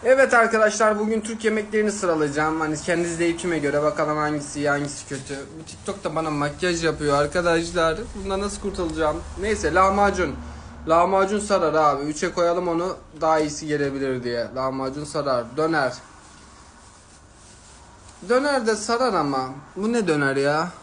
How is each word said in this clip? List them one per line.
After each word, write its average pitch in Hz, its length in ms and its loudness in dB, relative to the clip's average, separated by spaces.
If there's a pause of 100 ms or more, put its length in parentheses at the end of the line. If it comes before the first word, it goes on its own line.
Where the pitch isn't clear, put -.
Evet 262 300 6
arkadaşlar, 214 640 4
bugün 214 220 0
Türk 220 240 -8
yemeklerini 214 480 0
sıralayacağım. 156 680 0
Hani 156 160 -2
kendi 170 320 0
zevkime 170 500 0
göre 143 240 0
bakalım 151 340 0
hangisi 151 440 -4
iyi, 143 80 0
hangisi 143 400 -2
kötü. 139 300 -10 (220)
Bu 156 40 -16
TikTok'ta 185 500 -8
bana 160 160 -2
makyaj 156 540 -2
yapıyor 147 340 2
arkadaşlar. 165 800 2 (160)
Bundan 196 260 -4
nasıl 202 200 -6
kurtulacağım? 160 560 -2 (240)
Neyse, 196 340 0
lahmacun. 190 600 4 (520)
Lahmacun 190 520 4
sarar 175 340 2
abi. 147 300 4
Üçe 151 280 -2
koyalım 175 360 2
onu, 170 280 -2 (240)
daha 160 180 4
iyisi 151 280 -2
gelebilir 139 580 -2
diye. 120 300 -4
Lahmacun 135 500 -4
sarar. 131 520 -2
Döner. 151 380 0 (2250)
Döner 262 380 2
de 220 100 2
sarar 233 380 0
ama. 139 360 0 (260)
Bu 208 160 -2
ne 226 160 0
döner 139 280 2
ya? 147 320 2 (140)